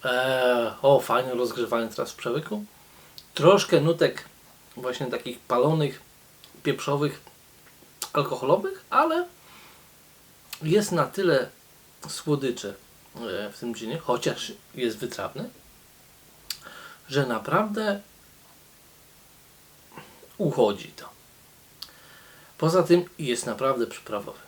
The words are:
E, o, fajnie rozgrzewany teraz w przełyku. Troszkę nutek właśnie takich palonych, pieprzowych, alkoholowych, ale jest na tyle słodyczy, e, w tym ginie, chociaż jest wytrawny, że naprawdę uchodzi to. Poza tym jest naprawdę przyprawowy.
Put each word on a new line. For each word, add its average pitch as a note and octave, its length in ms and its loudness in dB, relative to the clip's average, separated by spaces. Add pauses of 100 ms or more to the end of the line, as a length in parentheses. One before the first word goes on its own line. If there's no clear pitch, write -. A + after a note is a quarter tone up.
E, B2+ 760 2
o, C#3 180 8
fajnie B2+ 340 0
rozgrzewany A#2 540 -2
teraz A#2+ 240 -6
w - 40 -16
przełyku. D3+ 500 -6 (680)
Troszkę F3 480 6
nutek D#3+ 440 2 (520)
właśnie B2+ 300 -6
takich B2 320 -8
palonych, D3 640 2 (640)
pieprzowych, C#3+ 580 -2 (920)
alkoholowych, C#3+ 760 0
ale D#4+ 380 2 (1300)
jest F#3+ 300 2
na F3 140 2
tyle E3 440 0 (580)
słodyczy, C3+ 600 -4 (460)
e, G#2 360 -8
w - 80 -20
tym A#2+ 140 -6
ginie, A2+ 240 -8
chociaż - 540 -4 (240)
jest A#2 220 -4
wytrawny, - 520 -8 (1600)
że C3+ 160 0
naprawdę G3+ 760 -2 (2250)
uchodzi B2 500 2
to. - 220 -18 (1500)
Poza E3 260 4
tym F3 220 6 (140)
jest A#2+ 260 -2
naprawdę A#2+ 420 0
przyprawowy. - 600 -10